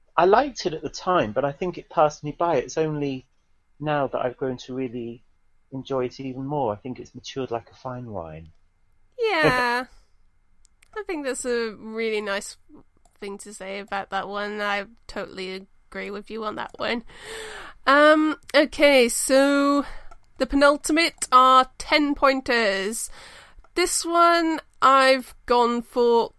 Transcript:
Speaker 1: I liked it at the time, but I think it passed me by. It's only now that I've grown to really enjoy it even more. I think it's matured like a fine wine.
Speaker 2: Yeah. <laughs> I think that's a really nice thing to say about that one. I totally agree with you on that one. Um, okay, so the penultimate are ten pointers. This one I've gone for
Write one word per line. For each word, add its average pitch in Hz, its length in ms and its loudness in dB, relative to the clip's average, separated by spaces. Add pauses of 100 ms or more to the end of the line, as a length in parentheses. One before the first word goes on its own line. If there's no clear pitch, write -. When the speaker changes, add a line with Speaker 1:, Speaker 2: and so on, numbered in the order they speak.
(180)
Speaker 1:
I 165 80 6
liked 226 400 2
it 160 80 -4
at 160 80 -10
the 139 80 -8
time, 160 420 0
but 131 140 -2
I 143 60 -2
think 175 260 -8
it - 120 -16
passed 151 340 0
me 147 80 -6
by. 170 260 -2
It's 127 200 -4
only 147 500 -4 (520)
now 147 280 -2
that 123 180 -4
I've 120 120 -6
grown 131 200 -4
to - 160 -14
really 120 500 -8 (480)
enjoy 131 340 -4
it 123 140 -10
even 135 260 -10
more. 139 280 -4
I 104 40 -8
think 127 220 -12
it's - 140 -20
matured 127 380 -10
like 117 180 -8
a - 60 -20
fine 123 320 -12
wine. 80 420 -12 (680)
Speaker 2:
Yeah. 254 680 0 (540)
<laughs> - 580 -20
I 415 60 -8
think 320 200 -8
that's 262 220 -6
a 233 320 -4
really 220 420 -6
nice 202 380 -6 (640)
thing 202 200 -12
to 208 140 -18
say 196 260 -12
about 196 300 -8
that 190 180 -6
one. 208 320 -6
I 202 260 -4 (200)
totally 190 640 -12 (220)
agree 190 220 -10
with 202 180 -14
you 220 160 -10
on 214 100 -8
that - 220 -10
one. 233 260 -4 (840)
Um, 302 480 6 (180)
okay, 277 560 6
so 277 760 2 (520)
the 262 80 -2
penultimate 294 840 2
are 262 480 6
ten 294 340 0
pointers. 233 960 0 (640)
This 349 320 -2
one 339 540 4 (220)
I've 262 520 4 (140)
gone 240 340 2
for 233 580 0